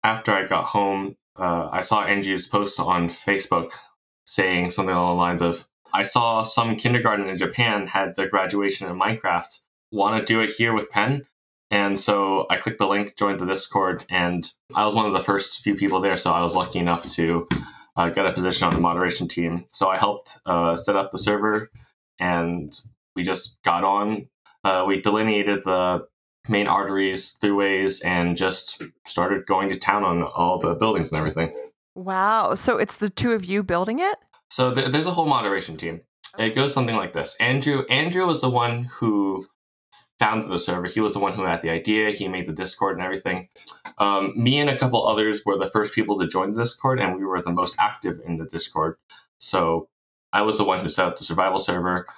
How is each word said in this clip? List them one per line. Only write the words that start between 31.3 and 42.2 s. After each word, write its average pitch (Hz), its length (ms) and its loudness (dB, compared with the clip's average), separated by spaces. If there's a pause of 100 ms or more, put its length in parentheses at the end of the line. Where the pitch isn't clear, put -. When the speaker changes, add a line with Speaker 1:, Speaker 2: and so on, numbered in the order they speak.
Speaker 2:
Wow. 190 580 2
So - 240 2
it's - 200 0
the 208 120 -2
two 240 240 0
of 208 100 -2
you 190 200 0
building 190 360 -2
it? 392 160 0 (360)
Speaker 1:
So 127 220 0
th-, 131 180 0
there's 156 160 0
a 185 40 -2
whole 165 140 0
moderation 98 500 0
team. 82 260 -8 (360)
It 110 180 0
goes 135 180 2
something 120 220 0
like 90 180 -2
this. 71 280 -6
Andrew, 135 480 2
Andrew 170 360 2
was 165 140 2
the 131 100 2
one 120 360 0
who 101 640 0 (720)
founded 110 300 0
the 90 100 -2
server. 87 280 -4
He 107 120 -2
was 107 140 2
the 101 60 -2
one 95 140 0
who 98 100 -4
had 87 180 -2
the 82 80 -4
idea. 107 420 2
He 98 160 -4